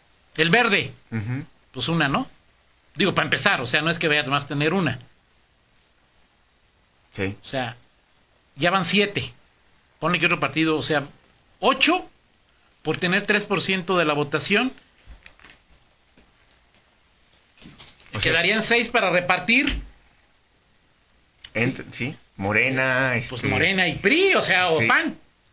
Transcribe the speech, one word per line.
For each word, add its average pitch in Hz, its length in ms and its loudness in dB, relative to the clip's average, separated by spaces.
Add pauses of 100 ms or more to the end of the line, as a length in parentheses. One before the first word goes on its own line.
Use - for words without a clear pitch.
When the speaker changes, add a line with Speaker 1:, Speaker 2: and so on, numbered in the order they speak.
(360)
Speaker 1:
El 165 140 2
Verde. 196 420 2 (180)
Speaker 2:
Ujú. 120 340 -6 (280)
Speaker 1:
Pues 131 160 -6
una, 160 200 0
¿no? 240 200 -2 (680)
Digo, 175 200 0
para 156 120 2
empezar, 160 340 0
o 120 60 -6
sea, 151 160 0
no 165 80 0
es 170 80 -2
que 165 100 -2
vaya 151 140 2
nomás 139 220 -2
a - 40 -18
tener 151 260 0
una. 143 240 -2 (2250)
Speaker 2:
Sí. 101 280 -4
Speaker 1:
O - 40 -20
sea, 120 300 -6 (800)
ya 156 140 2
van 185 140 0
siete. 202 480 0 (680)
Pone 165 220 -2
que 160 60 2
otro 165 120 0
partido, 156 380 0
o 135 60 -4
sea, 147 220 0 (540)
ocho 277 480 2 (760)
por 151 160 -4
tener 185 260 0
tres 208 200 2
por 185 180 -2
ciento 185 340 0
de 170 80 4
la 151 80 2
votación. 156 600 0 (3500)
Speaker 2:
O 107 60 -4
sea 160 120 2
Speaker 1:
Quedarían 185 300 2
seis 233 280 0
para 202 200 2
repartir. 180 680 0 (1700)
Speaker 2:
Ent-, 127 220 -2 (160)
Speaker 1:
Sí. 123 180 -8
Speaker 2:
sí. - 60 -14 (200)
Morena, 127 760 0 (160)
Speaker 1:
Pues 120 120 -10
Speaker 2:
este 110 80 -2
Speaker 1:
Morena 180 400 0
y 147 80 -4
pri, 359 380 2
o 220 80 2
sea, 185 260 2
o 160 120 2
Speaker 2:
Sí. 117 60 2
Speaker 1:
pan. 285 300 2 (360)